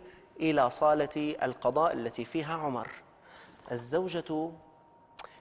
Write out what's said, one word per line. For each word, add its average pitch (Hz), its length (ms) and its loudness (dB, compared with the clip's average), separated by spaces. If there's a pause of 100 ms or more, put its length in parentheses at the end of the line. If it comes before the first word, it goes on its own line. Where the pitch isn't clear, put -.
(400)
إلى 147 300 4
صالة 151 720 2
القضاء 131 500 2
التي 117 320 -6
فيها 160 300 -4
عمر. 143 340 -4 (840)
الزوجة 156 800 -2 (920)